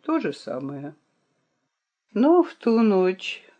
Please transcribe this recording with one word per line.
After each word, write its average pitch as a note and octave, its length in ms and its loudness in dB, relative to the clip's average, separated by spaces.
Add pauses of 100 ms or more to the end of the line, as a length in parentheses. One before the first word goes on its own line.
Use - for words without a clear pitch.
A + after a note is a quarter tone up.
то D#4+ 180 -2
же F3 140 -4
самое. C#3 640 -12 (1160)
Но D#4+ 280 4
в - 140 -6
ту A#3 260 0
ночь F#3+ 600 0 (160)